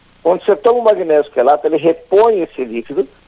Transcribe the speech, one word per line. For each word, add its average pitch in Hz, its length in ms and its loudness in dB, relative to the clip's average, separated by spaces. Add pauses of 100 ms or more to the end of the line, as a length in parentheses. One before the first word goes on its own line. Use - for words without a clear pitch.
(200)
Quando 175 240 -2
você 202 120 0
toma 240 240 0
o 226 40 -4
magnésio 175 460 0
quelato, 135 360 0
ele 156 100 0
repõe 190 640 0
esse 143 240 -8
líquido, 123 440 -8 (200)